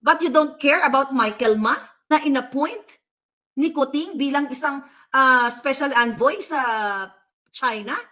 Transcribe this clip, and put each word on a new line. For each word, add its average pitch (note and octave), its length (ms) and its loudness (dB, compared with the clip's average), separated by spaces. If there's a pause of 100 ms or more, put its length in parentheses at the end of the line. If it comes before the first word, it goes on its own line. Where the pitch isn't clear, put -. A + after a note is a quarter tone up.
but D#4+ 240 2
you D4 80 0
don't D4+ 240 2
care D4 280 2
about C4+ 280 2
Michael G#3+ 480 0
Ma A#3 160 0 (320)
na D4+ 160 4
inappoint C#4+ 760 -2 (600)
ni D#4+ 160 2
Kuting D4 400 -2
bilang C#4 320 0
isang, C#4 320 -6 (320)
ah, B3+ 400 4
special C#4 440 -2
envoy A#3+ 440 2
sa D#4 200 -4 (920)
China? A3+ 440 -4 (160)